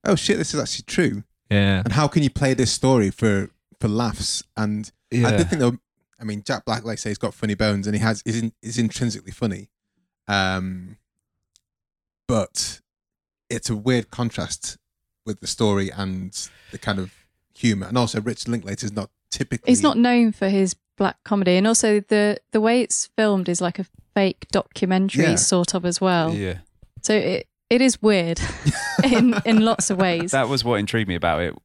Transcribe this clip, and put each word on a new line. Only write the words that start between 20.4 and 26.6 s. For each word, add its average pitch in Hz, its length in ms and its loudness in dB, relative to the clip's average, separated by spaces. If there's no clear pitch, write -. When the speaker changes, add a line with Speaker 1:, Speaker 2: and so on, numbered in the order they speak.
Speaker 4:
his 196 260 2
black - 280 -2
comedy. 185 320 2
And 196 100 4
also, 220 340 2
the, 208 380 2
the 220 80 2
way 233 200 4
it's - 360 -4
filmed 202 320 0
is 175 120 -2
like 175 180 -4
a 190 80 -6
fake 196 360 0
documentary, 190 720 0
Speaker 1:
Yeah. 165 120 4
Speaker 4:
sort 175 380 2
of, 180 100 -2
as 175 160 -2
well. 175 340 2
Speaker 3:
Yeah. 92 240 -4